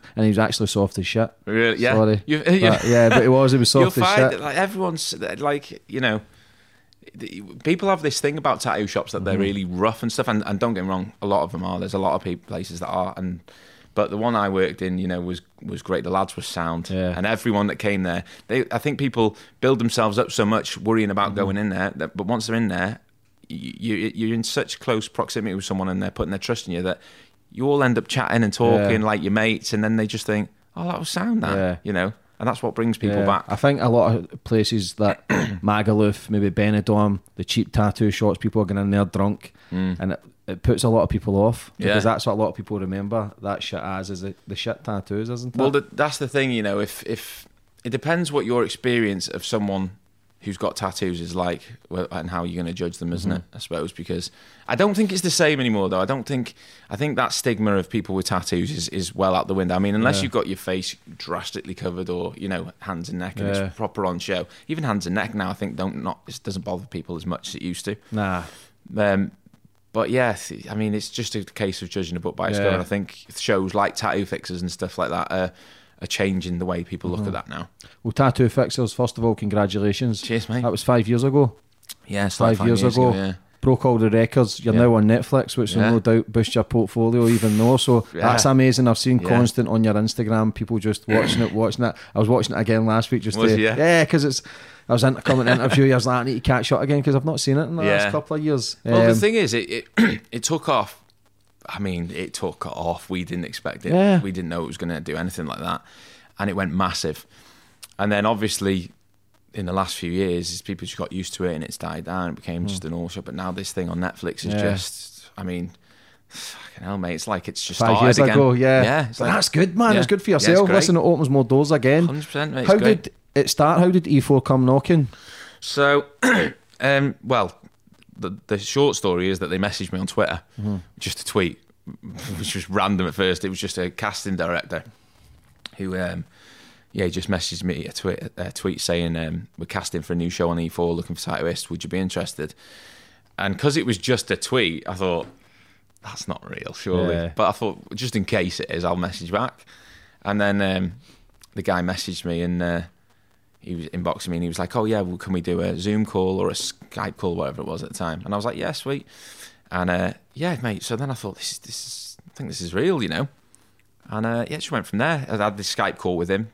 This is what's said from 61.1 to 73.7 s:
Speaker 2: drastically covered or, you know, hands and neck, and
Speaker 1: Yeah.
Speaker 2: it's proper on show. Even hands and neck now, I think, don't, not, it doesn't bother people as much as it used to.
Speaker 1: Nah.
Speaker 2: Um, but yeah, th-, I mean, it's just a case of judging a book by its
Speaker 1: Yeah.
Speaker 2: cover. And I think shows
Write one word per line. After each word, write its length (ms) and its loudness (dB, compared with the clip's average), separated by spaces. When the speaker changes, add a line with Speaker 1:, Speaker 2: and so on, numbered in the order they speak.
Speaker 2:
drastically 560 -10
covered 360 -8
or, 260 -6
you 140 -10
know, 300 -6
hands 280 -10
and 120 -8
neck, 200 -10
and 80 -2
Speaker 1:
Yeah. 200 -2
Speaker 2:
it's 100 -10
proper 280 -4
on 140 -2
show. 260 -4
Even 160 -6
hands 220 -2
and 100 -4
neck 180 -4
now, 160 -4
I 40 -6
think, 240 -8
don't, 260 -6
not, 240 -8
it 160 -16
doesn't 220 -8
bother 220 -6
people 280 -10
as 100 -10
much 220 -8
as 80 -12
it 60 -12
used 240 -8
to. 100 -6
Speaker 1:
Nah. 320 -2
Speaker 2:
Um, 340 2
but 160 0
yeah, 240 2
th-, 360 -12
I 60 -8
mean, 180 -2
it's 160 -6
just 260 -6
a 100 -6
case 360 -6
of 80 -12
judging 280 -6
a 20 -4
book 160 -6
by 140 -2
its 80 -2
Speaker 1:
Yeah. 80 0
Speaker 2:
cover. 100 2
And 60 -2
I 40 -6
think 320 -6
shows 360 0